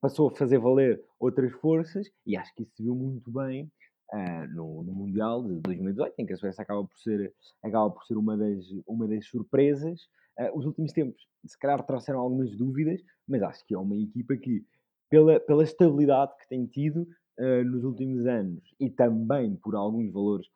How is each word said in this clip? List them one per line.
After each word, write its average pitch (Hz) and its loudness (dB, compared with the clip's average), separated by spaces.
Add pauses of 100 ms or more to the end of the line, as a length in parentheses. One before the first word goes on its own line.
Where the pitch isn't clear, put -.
passou 139 2
a 113 -2
fazer 135 4
valer 127 4 (180)
outras 127 0
forças, 160 -2 (140)
e 104 -2
acho - -10
que - -12
isso 107 -14
se - -12
viu 120 -2
muito 127 -8
bem, 135 -8 (440)
eh, 85 -6
no, 80 -10
no 90 -10
Mundial 107 -4
de 87 -6
dois 90 -6
mil 95 -4
e - -4
dezoito, 107 -4
em 120 -4
que 95 -8
a 92 -8
Suécia 95 -8
acaba 101 -6
por - -12
ser, 104 -4 (320)
acaba 107 0
por - -16
ser 117 -4
uma 107 -2
das, 104 -2 (220)
uma 113 -4
das 104 -4
surpresas. 143 0 (300)
Eh, 123 -4
os 143 -4
últimos 156 -4
tempos, - -4 (160)
se - -20
calhar, 139 0
trouxeram 131 -4
algumas 127 -2
dúvidas, 143 -2 (280)
mas 127 0
acho - -8
que 107 -4
é 95 -4
uma 98 -2
equipa 117 -4
que, 120 -4 (460)
pela, 156 8
pela 151 4
estabilidade 143 4
que - -20
tem 127 -4
tido, 151 -4 (320)
eh, 123 2
nos 123 -2
últimos 127 -2
anos 101 -2 (180)
e 135 0
também 113 2
por 104 -6
alguns 107 -2
valores 101 -2